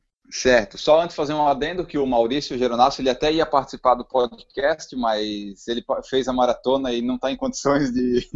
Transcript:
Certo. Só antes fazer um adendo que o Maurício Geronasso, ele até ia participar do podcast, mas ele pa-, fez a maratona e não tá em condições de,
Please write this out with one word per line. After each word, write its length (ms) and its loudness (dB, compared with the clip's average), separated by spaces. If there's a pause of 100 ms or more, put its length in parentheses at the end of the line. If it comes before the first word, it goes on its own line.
(340)
Certo. 440 2
Só 240 4
antes 120 -6
fazer 200 -4
um 120 2
adendo 380 -2
que 140 -6
o 80 0
Maurício 500 0
Geronasso, 460 2
ele 80 2
até 200 0
ia 140 2
participar 500 0
do 100 -4
podcast, 920 -4
mas 720 -4
ele 140 -4
pa-, 200 -6
fez 240 -2
a 60 -4
maratona 580 0
e 120 -2
não 160 -4
tá 120 -4
em 60 -6
condições 560 0
de, 440 0